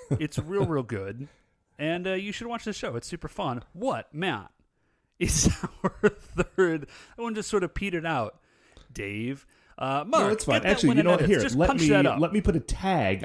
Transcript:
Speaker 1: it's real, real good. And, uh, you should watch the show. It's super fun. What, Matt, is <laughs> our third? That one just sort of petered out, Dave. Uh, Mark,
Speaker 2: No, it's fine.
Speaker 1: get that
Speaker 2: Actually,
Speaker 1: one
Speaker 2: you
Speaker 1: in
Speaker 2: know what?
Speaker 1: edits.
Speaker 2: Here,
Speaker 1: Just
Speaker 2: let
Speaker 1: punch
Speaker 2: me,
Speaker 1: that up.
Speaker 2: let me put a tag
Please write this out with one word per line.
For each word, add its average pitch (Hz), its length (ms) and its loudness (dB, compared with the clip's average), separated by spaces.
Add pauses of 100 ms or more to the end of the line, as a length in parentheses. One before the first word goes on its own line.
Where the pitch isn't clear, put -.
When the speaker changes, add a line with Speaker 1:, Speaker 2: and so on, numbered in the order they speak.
(120)
Speaker 1:
it's 151 260 -2
real, 165 300 -2
real 135 160 0
good. 110 440 -8 (500)
And, 170 280 -4
uh, 190 80 -2
you 196 180 -4
should 233 140 -8
watch 233 180 -8
the 214 100 -4
show. 147 220 -6
It's 117 120 -8
super 160 200 -10
fun. 135 360 -6 (100)
What, 170 400 -6
Matt, 147 380 -4 (640)
is - 320 2 (180)
<laughs> - 160 -12
our 196 260 2
third? 165 800 -2 (300)
That 233 60 -8
one 226 100 -4
just 214 160 -6
sort 196 140 0
of 165 100 -4
petered 175 320 -4
out, 135 340 -4 (540)
Dave. 110 540 -8 (320)
Uh, 139 260 -2
Mark, 277 180 2
Speaker 2:
No, - 60 2
it's 214 160 -2
fine. 117 120 2
Speaker 1:
get - 60 -2
that 180 100 2
Speaker 2:
Actually, - 160 4
Speaker 1:
one 127 80 4
Speaker 2:
you - 20 6
Speaker 1:
in 160 60 6
Speaker 2:
know 175 60 6
what? 175 100 4
Speaker 1:
edits. 151 100 2
Speaker 2:
Here, 117 100 4
Speaker 1:
Just 113 140 0
Speaker 2:
let 160 120 4
Speaker 1:
punch 269 140 2
Speaker 2:
me, 156 80 6
Speaker 1:
that - 160 6
up. 127 140 2
Speaker 2:
let 165 140 0
me 214 60 2
put 185 160 2
a 147 40 0
tag 110 640 0